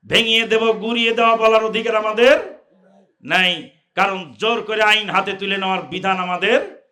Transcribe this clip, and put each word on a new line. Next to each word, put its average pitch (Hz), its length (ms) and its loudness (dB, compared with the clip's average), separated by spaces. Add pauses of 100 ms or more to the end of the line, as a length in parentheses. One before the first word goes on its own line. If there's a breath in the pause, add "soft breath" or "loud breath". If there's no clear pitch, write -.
ভেঙিয়ে 226 400 0
দেব, 220 180 0
গুড়িয়ে 226 500 0
দেওয়া 226 220 2
বলার 220 280 4
অধিকার 220 320 -2
আমাদের 220 600 2 (640)
নাই, 170 480 0 (240)
কারণ 185 380 -2
জোর 220 300 -2
করে 214 200 -2
আইন 214 280 2
হাতে 190 220 -2
তুলে 196 240 -6
নেওয়ার 190 260 -4
বিধান 185 360 -4
আমাদের 180 720 -2